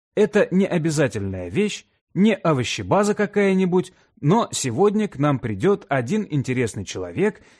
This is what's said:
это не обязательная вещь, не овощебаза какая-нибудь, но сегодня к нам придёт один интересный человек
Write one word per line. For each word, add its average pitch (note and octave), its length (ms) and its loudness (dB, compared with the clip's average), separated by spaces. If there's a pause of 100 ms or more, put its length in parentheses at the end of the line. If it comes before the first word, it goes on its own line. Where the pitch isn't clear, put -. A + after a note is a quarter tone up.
(160)
это G#3+ 340 2
не F#3+ 160 2
обязательная A#2 840 -2
вещь, F#3+ 360 -4 (280)
не G#3 200 4
овощебаза D#3 800 0
какая-нибудь, F#3+ 760 0 (300)
но G3 320 4
сегодня G3 560 0
к - 80 -14
нам C#3+ 220 0
придёт C3 500 -2
один C#3+ 400 -2
интересный B2 560 -2
человек G2+ 560 -4 (180)